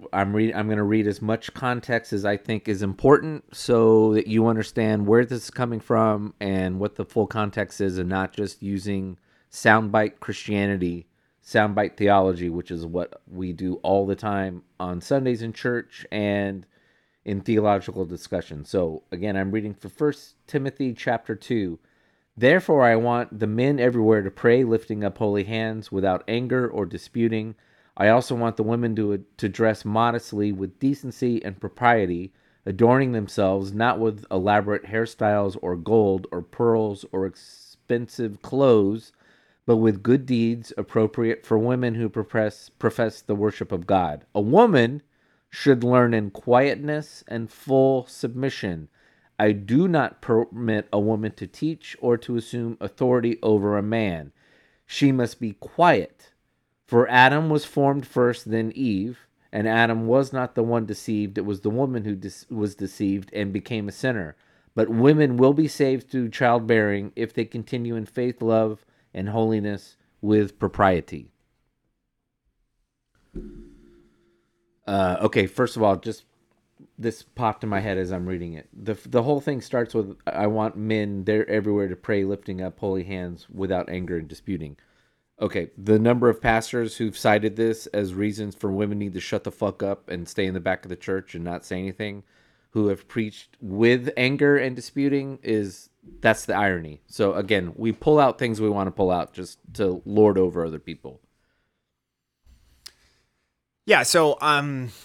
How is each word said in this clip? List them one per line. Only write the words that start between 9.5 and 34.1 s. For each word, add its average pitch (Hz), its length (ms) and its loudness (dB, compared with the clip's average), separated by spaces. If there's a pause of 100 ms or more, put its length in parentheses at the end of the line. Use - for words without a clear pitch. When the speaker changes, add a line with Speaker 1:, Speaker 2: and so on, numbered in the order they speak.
Speaker 1:
soundbite 107 680 2
Christianity, 98 880 -4 (380)
soundbite 104 520 0
theology, 95 520 2
which 85 220 -8
is 85 160 -8
what 85 340 -8 (100)
we 90 220 -8
do 90 300 -6
all 98 240 2
the 98 100 -2
time 95 460 -6 (180)
on 90 200 -6
Sundays 131 420 -2
in 113 100 -8
church - 580 -8
and 101 560 -4 (580)
in 98 160 -6
theological 101 640 0
discussion. 80 600 -10
So 82 460 -2
again, 95 260 -6
I'm 98 140 -2
reading 104 240 -4
for - 140 -18
First - 460 -4 (120)
Timothy 135 480 -4
chapter 113 400 -4
two. 101 460 -4 (560)
"Therefore, 143 480 4
I 113 120 6
want 120 420 -2
the 110 100 0
men 127 320 0
everywhere 113 420 4
to 98 80 -4
pray, 123 320 4
lifting 110 400 -2
up 98 160 -4
holy 101 260 0
hands 110 460 -6
without 92 380 0
anger 120 400 -2
or 101 180 -4
disputing. 110 680 -2 (420)
I 101 140 6
also 123 260 4
want 117 200 -2
the 110 60 0
women 117 340 0
to, 101 280 -2 (140)
to 110 100 -4
dress 110 360 0
modestly 110 680 -2
with 95 260 -8
decency 131 640 -2
and 95 160 -10
propriety, 98 760 0 (320)
adorning 120 480 4
themselves 98 600 -2
not 110 260 0
with 107 320 -2